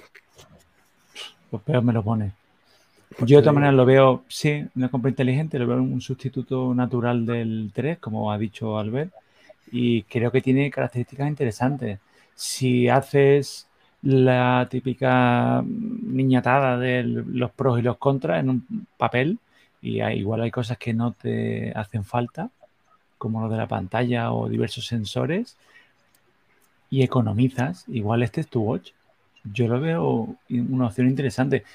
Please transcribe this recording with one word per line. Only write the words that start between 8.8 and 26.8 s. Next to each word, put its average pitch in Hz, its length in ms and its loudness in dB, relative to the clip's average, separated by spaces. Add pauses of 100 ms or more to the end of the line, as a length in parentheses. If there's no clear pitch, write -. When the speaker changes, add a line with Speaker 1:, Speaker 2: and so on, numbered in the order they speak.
Speaker 1:
y 120 320 0
creo 117 280 -2
que 127 100 2
tiene 135 300 0
características 131 560 -4
interesantes. 131 720 -2 (340)
Si 123 560 0
haces 139 800 2 (340)
la 127 680 4
típica 123 920 2
niñatada 131 1160 0
de 127 240 0
los 117 480 -4
pros 131 260 0
y 120 60 0
los 120 140 0
contras 143 420 0
en 135 100 0
un - 380 -4 (100)
papel, 131 400 0 (420)
y 113 200 -6
hay, 110 180 -2
igual 110 240 -2
hay 117 80 -2
cosas 117 300 -6
que 117 160 -4
no 117 160 -2
te 113 640 -6
hacen 107 280 -6
falta, 123 460 -6 (680)
como 110 220 -6
lo 110 80 -4
de 110 80 -4
la 110 100 -4
pantalla 117 640 -2
o 117 180 -2
diversos 113 380 -4
sensores, 127 680 -4 (1300)